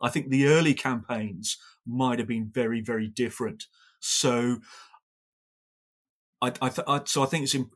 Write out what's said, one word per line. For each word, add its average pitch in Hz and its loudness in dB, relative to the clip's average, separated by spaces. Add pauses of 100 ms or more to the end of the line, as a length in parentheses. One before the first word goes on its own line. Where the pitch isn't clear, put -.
I 120 0
think 139 -2
the 135 4
early 156 6
campaigns 110 -4 (260)
might 123 0
have 110 -2
been 113 -4
very, 117 0
very 110 -2
different. 117 -4 (340)
So 120 2 (1800)
I, 123 0 (100)
I 127 2
th-, - -6
I, 143 0
so 139 2
I - 2
think 160 0
it's 139 0
im-, 127 -4